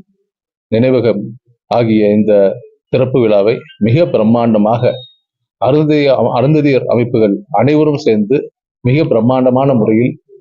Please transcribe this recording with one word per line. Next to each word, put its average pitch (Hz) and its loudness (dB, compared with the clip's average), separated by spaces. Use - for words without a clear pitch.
நினைவகம் 113 0
ஆகிய 110 0
இந்த 104 2
திறப்பு 131 0
விழாவை 107 2
மிக 123 2
பிரம்மாண்டமாக 117 0
அருந்ததிய-, 143 0
அருந்ததியர் 135 0
அமைப்புகள் 110 0
அனைவரும் 147 0
சேர்ந்து 107 0
மிக 127 0
பிரம்மாண்டமான 127 0
முறையில் 110 0